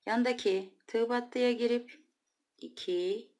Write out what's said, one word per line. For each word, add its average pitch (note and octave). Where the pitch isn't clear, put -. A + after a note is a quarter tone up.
Yandaki A3
tığ A3+
battıya B3
girip A#3+
iki F#3